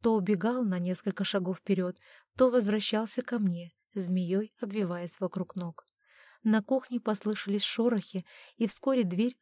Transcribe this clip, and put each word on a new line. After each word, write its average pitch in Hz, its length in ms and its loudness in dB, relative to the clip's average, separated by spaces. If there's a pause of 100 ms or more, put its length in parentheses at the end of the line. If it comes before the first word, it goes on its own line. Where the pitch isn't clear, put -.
то 226 140 4
убегал 214 480 2
на 185 160 0
несколько 185 440 -2
шагов 185 340 -2
вперед, 180 400 -2 (400)
то 254 120 8
возвращался 214 760 0
ко 240 160 -4
мне, 170 340 -2 (200)
змеей 185 680 -2
обвиваясь 180 600 -4
вокруг 180 360 -6
ног. 175 300 -10 (600)
На 220 160 4
кухне 247 380 -2
послышались 208 640 -2
шорохи, 226 600 0 (340)
и 226 100 0
вскоре 262 360 2
дверь 196 380 0